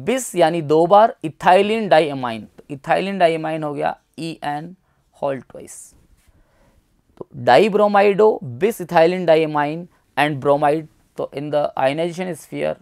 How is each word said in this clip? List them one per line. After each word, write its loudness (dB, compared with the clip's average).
bis -4
यानी 2
दो 2
बार 4
ethylene 0
diamine, 0
तो -12
ethylene -2
diamine -2
हो -6
गया -4
ई -10
एन -10
whole -6
twice। -20
तो -16
dibromido 4
bis -2
ethylene 2
diamine 0
and -2
bromide, 0
तो -8
in -10
the -2
ionization -4
sphere -6